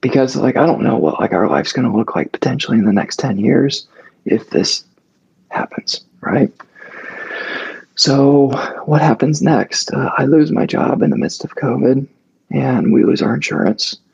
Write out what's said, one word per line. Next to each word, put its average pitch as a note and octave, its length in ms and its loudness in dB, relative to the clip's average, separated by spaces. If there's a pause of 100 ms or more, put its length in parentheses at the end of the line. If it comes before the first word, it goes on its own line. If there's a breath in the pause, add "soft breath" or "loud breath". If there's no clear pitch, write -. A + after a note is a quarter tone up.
because, C3 340 0
like, C3 220 0
I C#3+ 80 2
don't - 180 0
know - 140 2
what, D2+ 220 0
like, - 140 0
our F#2 140 2
life's D2 260 -2
gonna A#2+ 220 0
look G#2+ 200 -2
like - 160 -4
potentially - 460 -2
in G#2 80 4
the G#2 80 4
next - 240 -2
ten A2+ 200 -2
years B2+ 500 0 (380 soft breath)
if - 240 -2
this - 340 -2 (680)
happens, - 520 -8 (200)
right? - 300 0 (1400 loud breath)
So C#3 540 4 (360 loud breath)
what D3+ 160 2
happens D3 400 2
next? - 520 0
Uh, C3+ 240 -2
I C3+ 80 0
lose D3+ 260 4
my - 140 0
job - 360 0
in - 100 2
the - 60 2
midst - 260 -4
of - 120 -12
covid, C3+ 520 0 (440)
and C3 420 0
we - 100 4
lose - 180 2
our - 120 0
insurance. - 640 -2 (160)